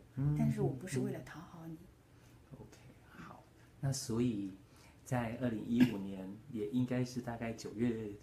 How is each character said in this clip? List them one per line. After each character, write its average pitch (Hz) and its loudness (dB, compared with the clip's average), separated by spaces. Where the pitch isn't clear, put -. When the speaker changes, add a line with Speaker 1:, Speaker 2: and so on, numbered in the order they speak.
Speaker 1:
嗯， 147 4
Speaker 2:
但 147 4
是 214 0
我 - 4
不 156 -6
是 131 0
为 131 2
了 - -4
讨 - -12
好 165 -14
你。 165 -10
Speaker 1:
嗯， 156 -12
嗯。 - -16
OK， - -18
好。 - -16
那 139 0
所 117 0
以 101 2
在 120 0
二 123 2
零 107 -2
一 117 8
五 101 -2
年， 98 -6
也 104 -2
应 123 2
该 123 2
是 123 -4
大 117 -4
概 117 -2
九 101 -8
月 110 0